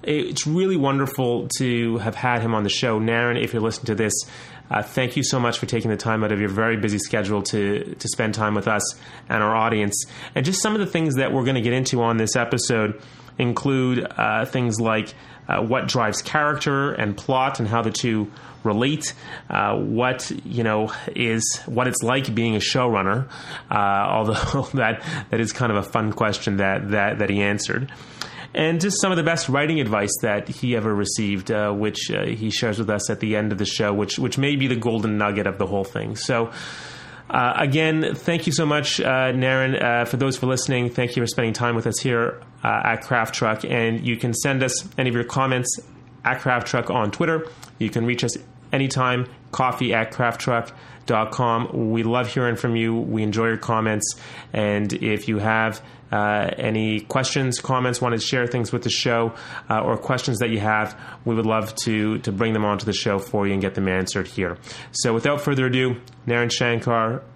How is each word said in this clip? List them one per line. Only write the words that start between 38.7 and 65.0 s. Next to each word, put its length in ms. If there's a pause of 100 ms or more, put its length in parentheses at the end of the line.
uh, 320
Naren. 520
Uh, 220
for 120
those 200
for 80
listening, 440
thank 260
you 80
for 40
spending 260
time 220
with 120
us 120
here, 400 (240)
uh, 200
at 180
Craft 320
Truck. 320
And 400
you 100
can 160
send 300
us 260 (120)
any 100
of 60
your 80
comments 560 (440)
at 160
Craft 280
Truck 240
on 180
Twitter. 380 (320)
You 100
can 160
reach 180
us 140 (340)
anytime, 560 (240)
coffee 420
at 180
craft 280
truck 320 (360)
dot 240
com. 600
We 120
love 280
hearing 240
from 200
you. 200
We 280
enjoy 240
your 100
comments. 600 (340)
And 400
if 340
you 120
have, 420 (300)
uh, 460
any 440
questions, 580
comments, 420
want 120
to 80
share 260
things 240
with 120
the 60
show, 440 (360)
uh, 120
or 160
questions 420
that 100
you 100
have, 380 (280)
we 100
would 100
love 380
to, 360
to 120
bring 220
them 120
onto 200
the 80
show 260
for 260
you 80
and 80
get 140
them 120
answered 400
here. 300 (340)
So 220